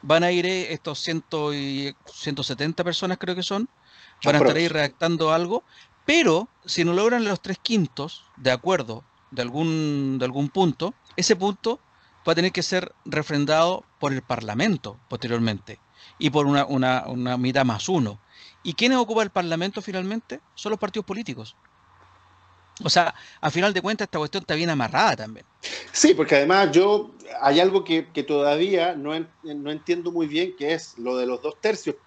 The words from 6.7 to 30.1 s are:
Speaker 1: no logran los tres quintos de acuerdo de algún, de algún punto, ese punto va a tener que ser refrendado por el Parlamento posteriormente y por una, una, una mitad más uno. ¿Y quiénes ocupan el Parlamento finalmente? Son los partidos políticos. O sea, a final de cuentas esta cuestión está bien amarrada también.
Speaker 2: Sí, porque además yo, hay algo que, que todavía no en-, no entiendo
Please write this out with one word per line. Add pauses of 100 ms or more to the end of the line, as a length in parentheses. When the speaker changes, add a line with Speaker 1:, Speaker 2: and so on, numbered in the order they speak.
Speaker 1:
no
logran
los
tres
quintos (120)
de
acuerdo (260)
de
algún,
de
algún
punto, (240)
ese
punto (480)
va
a
tener
que
ser (120)
refrendado (160)
por
el
Parlamento (100)
posteriormente (400)
y
por
una,
una,
una
mitad
más
uno. (460)
¿Y
quiénes
ocupan
el
Parlamento
finalmente? (140)
Son
los
partidos
políticos. (1300)
O
sea, (260)
a
final
de
cuentas
esta
cuestión
está
bien
amarrada
también. (480)
Speaker 2:
Sí,
porque
además
yo, (300)
hay
algo
que,
que
todavía
no
en-, (140)
no
entiendo